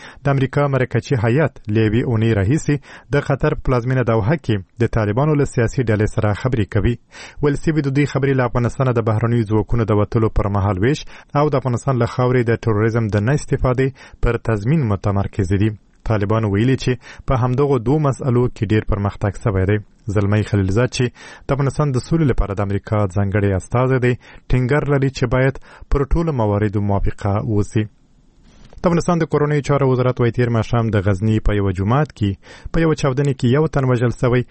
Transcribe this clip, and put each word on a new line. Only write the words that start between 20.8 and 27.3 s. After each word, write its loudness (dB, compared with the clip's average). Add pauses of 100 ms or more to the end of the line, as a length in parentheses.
چې 0 (420)
د -6
افغانستان 0
د -2 (100)
سولې 2
لپاره 0
د -2
امریکا -2 (200)
ځانګړی 0
استازی 0
دی، 2 (360)
ټینګار 0
لري 2
چې -2 (100)
باید 2 (360)
پر 2 (120)
ټولو 2 (100)
مواردو 0
موافقه 0 (140)